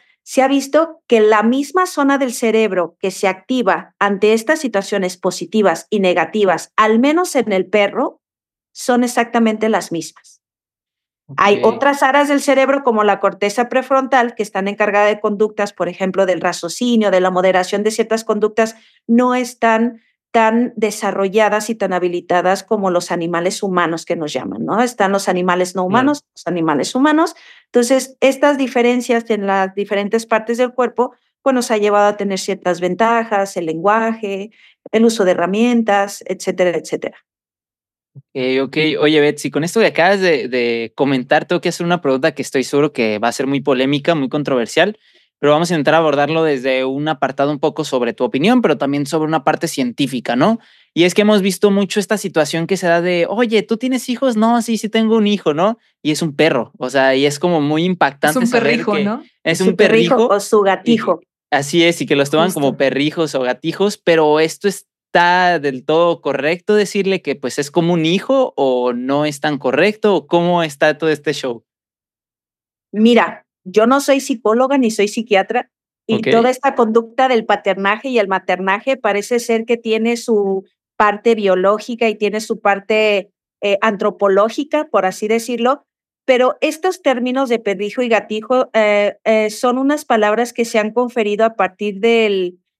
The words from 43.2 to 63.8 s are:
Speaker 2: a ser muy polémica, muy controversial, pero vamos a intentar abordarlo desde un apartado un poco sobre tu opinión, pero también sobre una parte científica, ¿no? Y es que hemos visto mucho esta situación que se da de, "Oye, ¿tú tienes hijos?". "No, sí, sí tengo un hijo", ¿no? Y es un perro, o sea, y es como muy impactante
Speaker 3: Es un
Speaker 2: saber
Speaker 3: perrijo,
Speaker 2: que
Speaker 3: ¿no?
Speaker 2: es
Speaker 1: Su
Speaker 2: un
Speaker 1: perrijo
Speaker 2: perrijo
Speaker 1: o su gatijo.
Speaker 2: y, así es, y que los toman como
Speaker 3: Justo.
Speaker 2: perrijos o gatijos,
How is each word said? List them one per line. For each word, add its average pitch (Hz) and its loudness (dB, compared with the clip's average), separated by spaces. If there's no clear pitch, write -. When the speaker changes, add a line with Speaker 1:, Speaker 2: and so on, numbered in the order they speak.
Speaker 2:
a 120 -2
ser 131 -4
muy 139 -2
polémica, 139 0
muy 135 -2
controversial, 147 0
pero 147 2
vamos 165 2
a 175 0
intentar 151 0
abordarlo 156 2
desde 131 0
un 139 -4
apartado 139 -2
un 143 -6
poco 156 -2
sobre 120 -2
tu 127 -6
opinión, 202 2
pero 160 2
también 143 -2
sobre 156 -2
una 160 -2
parte 156 0
científica, 127 -4
¿no? 120 2
Y 160 2
es 180 2
que 214 2
hemos 208 4
visto 196 0
mucho 196 -2
esta 202 -2
situación 165 -2
que 190 -2
se 180 -4
da 170 2
de, 175 0
"Oye, 214 0
¿tú 226 -2
tienes 254 -4
hijos?". 247 0
"No, 226 2
sí, 226 -2
sí 202 -8
tengo 226 2
un 208 4
hijo", 185 0
¿no? 196 0
Y 151 -2
es 147 -4
un 151 -4
perro, 151 0
o 127 -6
sea, 135 2
y 139 2
es 143 -2
como 175 0
muy 156 0
impactante 180 0
Speaker 3:
Es 240 2
un 233 2
Speaker 2:
saber 240 0
Speaker 3:
perrijo, 220 0
Speaker 2:
que 202 0
Speaker 3:
¿no? 226 -4
Speaker 2:
es 165 0
Speaker 1:
Su 190 2
Speaker 2:
un 180 2
Speaker 1:
perrijo 214 4
Speaker 2:
perrijo 233 4
Speaker 1:
o 202 0
su 208 2
gatijo. 190 0
Speaker 2:
y, - -20
así 143 2
es, 170 2
y 135 -6
que 151 0
los 139 0
toman 165 2
como 143 0
Speaker 3:
Justo. 117 -4
Speaker 2:
perrijos 143 -2
o 131 -2
gatijos, 160 -2